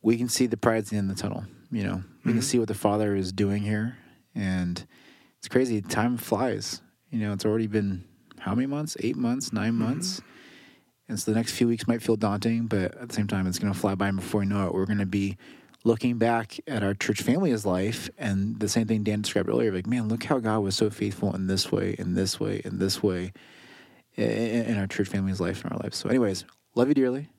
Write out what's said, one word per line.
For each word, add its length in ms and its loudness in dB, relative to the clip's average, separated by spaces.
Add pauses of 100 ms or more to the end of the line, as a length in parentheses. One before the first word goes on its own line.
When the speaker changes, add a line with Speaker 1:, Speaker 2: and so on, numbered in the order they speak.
Speaker 1:
we 160 4
can 140 0
see 160 2
the 100 0
pride 220 4
at 80 -2
the 100 -4
end 140 0
of 60 -4
the 60 -8
tunnel, 220 -4 (260)
you 140 -2
know. 180 -2 (220)
We 80 2
can 80 2
Speaker 2:
Mm-hmm. 0 -
Speaker 1:
see 180 2
what 100 2
the 60 -2
Father 420 2
is 160 0
doing 300 2
here. 360 -2 (360)
And 480 -2 (560)
it's 100 -16
crazy. 340 2
Time 340 0
flies. 640 -2 (300)
You 80 -4
know, 160 0
it's 100 -6
already 220 2
been 380 0 (340)
how 160 -2
many 120 0
months? 340 -4
Eight 160 0
months, 360 -2
nine 200 0
Speaker 2:
Mm-hmm. 100 0
Speaker 1:
months? 400 -2 (880)
And 120 -4
so 120 -2
the 40 4
next 160 0
few 160 4
weeks 200 0
might 140 2
feel 140 2
daunting, 500 0
but 300 0
at 120 -12
the 60 -12
same 120 0
time, 220 0
it's 100 -2
gonna 160 0
fly 220 0
by, 120 2
and 80 0
before 280 -2
you 40 0
know 200 0
it, 60 -2
we're 120 0
gonna 180 0
be 320 0 (460)
looking 360 2
back 500 0
at 160 -2
our 100 2
church 280 -2
family's 440 2
life, 500 0
and 440 -2
the 80 0
same 180 2
thing 160 2
Dan 200 0
described 260 0
earlier, 240 2
like, 160 -2
"Man, 200 0
look 140 0
how 160 0
God 220 2
was 160 0
so 120 4
faithful 460 -2
in 140 -2
this 240 0
way, 260 0
in 160 -2
this 240 0
way, 260 -4
in 140 -6
this 240 0
way, 300 0 (840)
i-, 60 -2
i-, 20 0 (440)
in 100 0
our 80 0
church 220 -2
family's 320 -2
life, 240 -2
in 80 -6
our 60 -6
lives." 180 -6
So 140 -6
anyways, 340 2 (320)
love 100 6
you 80 4
dearly. 340 2 (100)